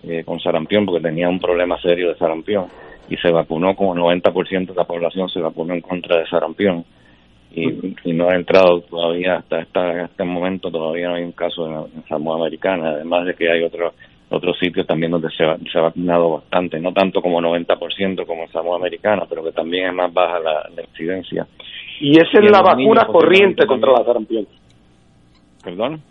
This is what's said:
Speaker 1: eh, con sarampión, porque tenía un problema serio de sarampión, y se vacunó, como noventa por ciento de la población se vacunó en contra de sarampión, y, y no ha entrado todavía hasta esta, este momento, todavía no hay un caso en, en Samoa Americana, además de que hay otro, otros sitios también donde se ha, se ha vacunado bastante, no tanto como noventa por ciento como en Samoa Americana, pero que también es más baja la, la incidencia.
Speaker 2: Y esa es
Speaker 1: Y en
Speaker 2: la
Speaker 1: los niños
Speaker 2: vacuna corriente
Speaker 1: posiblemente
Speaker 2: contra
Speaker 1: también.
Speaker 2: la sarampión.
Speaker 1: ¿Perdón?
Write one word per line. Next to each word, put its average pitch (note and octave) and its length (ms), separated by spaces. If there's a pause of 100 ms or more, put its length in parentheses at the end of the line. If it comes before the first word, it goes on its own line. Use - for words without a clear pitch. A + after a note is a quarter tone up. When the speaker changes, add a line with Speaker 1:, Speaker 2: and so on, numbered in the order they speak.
Speaker 1:
eh, E2 220
con E2 140
sarampión, F2 460
porque E2+ 220
tenía E2+ 220
un F2+ 100
problema F2 420
serio F2 280
de D#2+ 60
sarampión, E2 500 (440)
y - 80
se F2 120
vacunó, E2 460
como F#2+ 180
noventa F2 380
por F2+ 160
ciento F#2 260
de F2+ 40
la E2+ 80
población F2 440
se F2+ 120
vacunó D#2+ 320
en E2+ 80
contra F2+ 360
de D#2+ 100
sarampión, E2+ 580 (680)
y, E2 400 (120)
y E2+ 80
no E2+ 160
ha F#2 60
entrado F2+ 460
todavía F2 540
hasta E2 240
esta, F2 460
este - 180
momento, F2+ 480
todavía E2 380
no F2 60
hay E2+ 80
un E2+ 100
caso E2+ 340
en, D#2+ 300
en D#2 100
Samoa D#2+ 300
Americana, E2 540
además E2+ 340
de F2+ 100
que E2 160
hay E2+ 120
otro, E2+ 280 (380)
otros E2+ 280
sitios F2+ 300
también E2 240
donde D#2+ 200
se - 120
ha, D#2 140 (140)
se F2 60
ha E2 40
vacunado E2+ 540
bastante, F2 440
no F2 140
tanto F#2+ 280
como F2 200
noventa E2+ 340
por E2+ 180
ciento F#2+ 320
como E2 180
en - 80
Samoa E2+ 260
Americana, F2+ 520
pero D#2+ 140
que D#2+ 80
también E2+ 360
es F2+ 60
más F2+ 200
baja F2 260
la, D#2+ 340
la E2+ 100
incidencia. F2 600 (540)
Speaker 2:
Y D3 180
esa E3 120
es - 40
Speaker 1:
Y B3+ 40
en G#3 140
Speaker 2:
la G3 100
Speaker 1:
los F3+ 160
niños C3+ 180
Speaker 2:
vacuna A3+ 100
corriente F3+ 600
Speaker 1:
posiblemente - 20
Speaker 2:
contra C3 220
Speaker 1:
también. B2 100
Speaker 2:
la A2 60
sarampión. A2+ 420 (1160)
Speaker 1:
¿Perdón? A#2 480